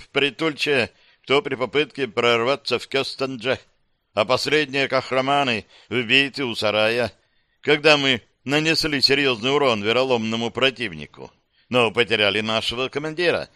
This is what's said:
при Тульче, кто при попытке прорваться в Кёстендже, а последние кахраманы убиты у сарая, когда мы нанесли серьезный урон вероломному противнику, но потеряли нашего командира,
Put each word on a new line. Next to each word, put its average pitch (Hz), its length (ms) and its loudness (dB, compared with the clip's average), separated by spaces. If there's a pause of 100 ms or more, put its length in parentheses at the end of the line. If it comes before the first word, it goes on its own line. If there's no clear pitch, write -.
(140)
при 143 160 2
Тульче, 139 600 -2 (340)
кто 139 180 2
при 139 140 -4
попытке 131 520 -2
прорваться 120 720 0
в - 80 -14
Кёстендже, 131 720 -4 (560)
а 107 100 2
последние 135 640 0
кахраманы 131 760 0 (240)
убиты 131 560 0
у 117 80 -4
сарая, 107 580 0 (500)
когда 151 360 4
мы 135 240 0 (220)
нанесли 151 580 0
серьезный 131 480 2
урон 135 340 2
вероломному 113 680 0
противнику, 101 800 -4 (380)
но 117 200 2
потеряли 101 520 2
нашего 113 480 -4
командира, 156 680 -2